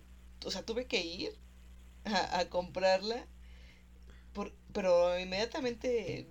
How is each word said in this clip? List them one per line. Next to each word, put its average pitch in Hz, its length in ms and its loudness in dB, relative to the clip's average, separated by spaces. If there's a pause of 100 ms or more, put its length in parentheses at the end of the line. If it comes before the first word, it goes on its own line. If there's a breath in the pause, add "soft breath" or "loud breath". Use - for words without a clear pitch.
(440)
o 165 60 -6
sea, 185 140 -4
tuve 240 220 -4
que 220 180 0
ir 208 280 -6 (720)
a, 185 360 2
a 175 80 0
comprarla, 190 760 2 (1080 soft breath)
por, 202 200 -6 (200)
pero 180 460 6
inmediatamente 233 1120 -2